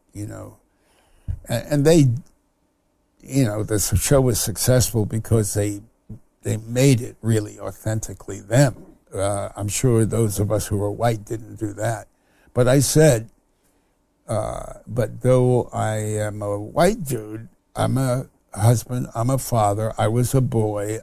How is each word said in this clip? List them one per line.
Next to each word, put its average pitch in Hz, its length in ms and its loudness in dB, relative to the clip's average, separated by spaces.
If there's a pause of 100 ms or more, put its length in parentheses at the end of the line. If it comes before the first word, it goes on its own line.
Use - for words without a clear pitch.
(120)
you 104 140 -12
know. 104 300 -18 (920)
And, 117 240 -4
and 147 120 2
they, 156 240 8 (1120)
you 135 240 0
know, 107 180 -2
the 107 140 -2
s-, - 220 0
show 139 220 4
was 123 200 2
successful 120 680 0
because 110 480 0
they, 104 280 -4 (600)
they 110 140 -4
made 120 440 2
it 107 200 -12
really 107 380 -2
authentically 101 800 -8
them. 110 360 2 (360)
Uh, 101 440 -4
I'm 101 120 -6
sure 113 360 2
those 104 340 0
of 104 140 0
us 104 140 -2
who 107 120 -4
were 101 120 -2
white 107 340 -2
didn't 107 320 -12
do 104 180 -8
that. 107 340 -6 (460)
But 123 140 2
I 139 120 6
said, 127 500 4 (1000)
uh, 110 580 -6
but 113 360 -4
though 123 500 4
I 110 240 -2
am 107 460 -4
a 104 180 -4
white 175 440 0
dude, 113 440 -8 (260)
I'm 113 240 -2
a 131 300 -2 (260)
husband, 117 600 0
I'm 117 140 -2
a 135 100 0
father, 107 600 0
I 110 100 2
was 117 260 0
a 135 60 4
boy, 107 640 -2